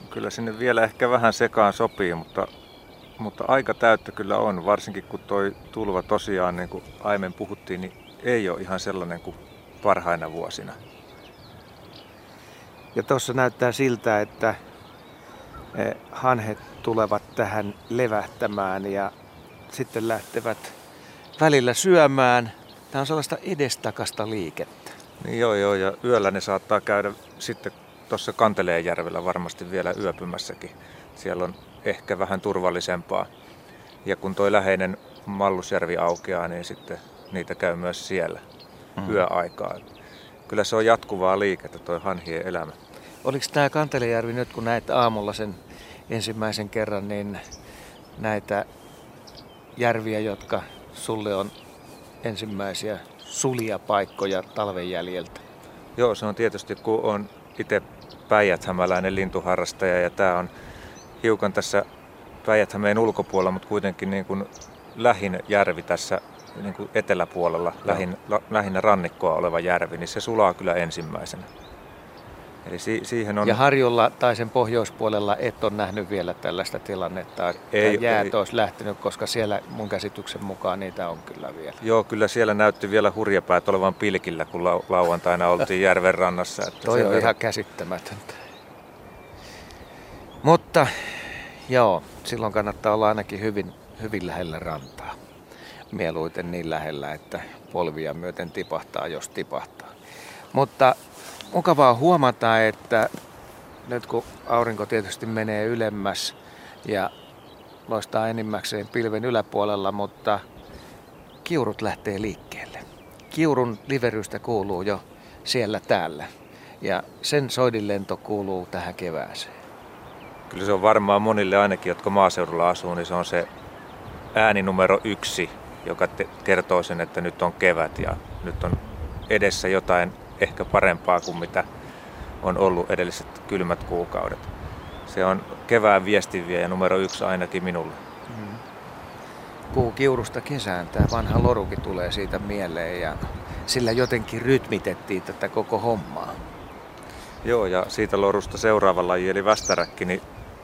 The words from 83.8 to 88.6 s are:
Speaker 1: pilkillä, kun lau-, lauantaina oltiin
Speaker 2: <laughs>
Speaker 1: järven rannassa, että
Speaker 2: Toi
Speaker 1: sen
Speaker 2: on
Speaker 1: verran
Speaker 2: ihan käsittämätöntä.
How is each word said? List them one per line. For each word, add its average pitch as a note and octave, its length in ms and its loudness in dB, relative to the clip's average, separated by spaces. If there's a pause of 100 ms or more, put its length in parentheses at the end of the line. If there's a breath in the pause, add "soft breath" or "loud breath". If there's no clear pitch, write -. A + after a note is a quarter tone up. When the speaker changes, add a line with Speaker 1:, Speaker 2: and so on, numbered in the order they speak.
Speaker 1:
pilkillä, F2+ 520 -2
kun F2 180 -8
lau-, F2+ 260 2
lauantaina F2 580 4
oltiin F2+ 380 2
Speaker 2:
<laughs> F#2+ 40 8
Speaker 1:
järven F2+ 260 6
rannassa, F2+ 520 0
että - 180 -12
Speaker 2:
Toi A2+ 120 2
Speaker 1:
sen A#2 100 4
Speaker 2:
on G2 40 2
Speaker 1:
verran F#2+ 120 4
Speaker 2:
ihan A2+ 120 4
käsittämätöntä. F#2+ 960 -8 (2000 loud breath)